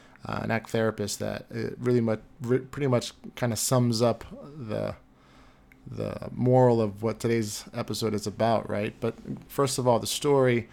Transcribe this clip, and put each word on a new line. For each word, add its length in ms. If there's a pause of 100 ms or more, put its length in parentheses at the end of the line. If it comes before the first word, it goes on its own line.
(240)
uh, 180
an 100
act 180
therapist 480
that 320
it 300
really 220
mu-, 160 (240)
re-, 160
pretty 280
much 260 (220)
kinda 220
sums 460
up 220 (320)
the, 380 (960)
the 400
moral 500
of 220
what 160
today's 460 (100)
episode 400
is 120
about, 420
right? 320
But 140 (340)
first 300
of 100
all, 100
the 80
story 680